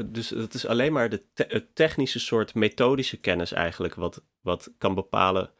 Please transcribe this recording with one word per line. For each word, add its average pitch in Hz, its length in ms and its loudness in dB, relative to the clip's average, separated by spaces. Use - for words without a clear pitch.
dus 113 260 -8
het 113 240 -6
is 123 120 -6
alleen 123 260 2
maar 120 160 2
de 107 140 -4
te-, - 140 0
het - 260 -4
technische 147 440 2
soort 110 360 0
methodische 123 640 2
kennis 87 360 0
eigenlijk 87 420 -2
wat, 87 280 -6
wat 90 380 -4
kan 98 160 0
bepalen, 95 640 2